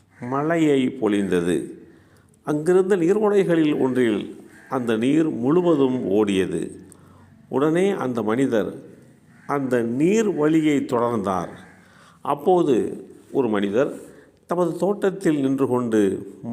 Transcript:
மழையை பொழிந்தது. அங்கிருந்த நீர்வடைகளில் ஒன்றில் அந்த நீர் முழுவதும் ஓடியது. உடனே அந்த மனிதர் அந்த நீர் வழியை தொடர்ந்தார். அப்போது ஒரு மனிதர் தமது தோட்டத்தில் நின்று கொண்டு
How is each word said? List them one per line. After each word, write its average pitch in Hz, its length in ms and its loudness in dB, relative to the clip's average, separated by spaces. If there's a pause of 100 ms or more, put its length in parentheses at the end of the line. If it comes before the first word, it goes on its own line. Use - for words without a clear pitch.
(200)
மழையை 139 840 0
பொழிந்தது. 92 680 0 (720)
அங்கிருந்த 180 540 2
நீர்வடைகளில் 170 840 2
ஒன்றில் 123 680 0 (240)
அந்த 117 280 -2
நீர் 147 320 2
முழுவதும் 135 800 2
ஓடியது. 95 600 0 (800)
உடனே 160 400 0
அந்த 127 340 -4
மனிதர் 113 500 0 (720)
அந்த 131 340 -2
நீர் 165 480 0
வழியை 156 480 2
தொடர்ந்தார். 110 720 -2 (720)
அப்போது 143 840 0 (260)
ஒரு 127 160 0
மனிதர் 104 460 0 (540)
தமது 175 300 -2
தோட்டத்தில் 180 640 0
நின்று 135 280 0
கொண்டு 107 640 0 (220)